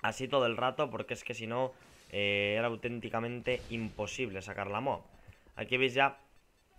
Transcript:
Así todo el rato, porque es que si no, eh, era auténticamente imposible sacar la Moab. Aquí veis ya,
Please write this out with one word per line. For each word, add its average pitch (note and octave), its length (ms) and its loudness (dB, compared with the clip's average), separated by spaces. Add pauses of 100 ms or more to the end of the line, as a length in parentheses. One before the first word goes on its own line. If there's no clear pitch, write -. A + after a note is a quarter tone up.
Así A2+ 260 -2
todo C3 180 4
el A#2 100 2
rato, B2+ 340 0
porque C3 240 -4
es A2 100 -10
que A#2+ 100 -6
si A2 140 -8
no, B2+ 260 0 (380)
eh, G2+ 460 4
era A#2 100 2
auténticamente A#2 1000 -2
imposible G#2+ 720 -4
sacar G2 260 -6
la G2+ 120 -2
Moab. B2 220 -2 (560)
Aquí A2+ 180 -2
veis B2+ 180 4
ya, C3+ 240 6 (600)